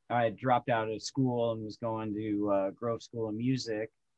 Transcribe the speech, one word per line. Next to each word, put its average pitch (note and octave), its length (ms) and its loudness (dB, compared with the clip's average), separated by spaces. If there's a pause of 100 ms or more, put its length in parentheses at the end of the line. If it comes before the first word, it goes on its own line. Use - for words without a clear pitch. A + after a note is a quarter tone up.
I A#2+ 140 4
had A2 140 0
dropped A#2+ 320 2
out A2 200 2
of A2 140 -6
school A#2+ 480 2
and A2 140 -4
was G#2 100 -10
going A2 380 -4
to, G#2 360 0
uh, G2 220 2
Grove A#2 320 -4
School A2+ 240 -6
of G#2+ 80 -4
Music A#2 560 -2 (260)